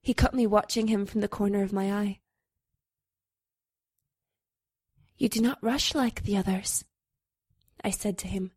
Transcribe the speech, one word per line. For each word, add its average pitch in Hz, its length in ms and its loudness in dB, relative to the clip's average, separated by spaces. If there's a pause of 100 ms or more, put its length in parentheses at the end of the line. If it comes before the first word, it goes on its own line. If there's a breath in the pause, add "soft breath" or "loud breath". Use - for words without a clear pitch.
He 247 120 0
caught - 200 4
me 240 140 2
watching 208 400 2
him 202 180 2
from 208 160 -2
the 208 60 -2
corner 202 360 0
of 196 100 -2
my 196 180 0
eye. 202 300 -2 (3000)
"You 226 120 0
do 220 120 -2
not 240 220 0
rush 247 300 0
like 254 300 0
the 202 140 0
others," 190 460 -2 (1000)
I 202 80 -2
said 190 280 -4
to 185 80 -10
him. 185 280 -6